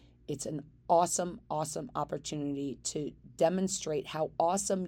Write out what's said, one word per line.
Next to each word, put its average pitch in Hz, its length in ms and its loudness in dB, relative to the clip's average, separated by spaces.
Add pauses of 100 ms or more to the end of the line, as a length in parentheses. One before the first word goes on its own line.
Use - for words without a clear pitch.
(280)
It's 147 200 -6
an 151 160 -4 (260)
awesome, 175 600 4
awesome 156 460 -4
opportunity 143 880 -4
to 151 260 -4 (260)
demonstrate 170 720 2
how 156 320 -2
awesome 185 480 2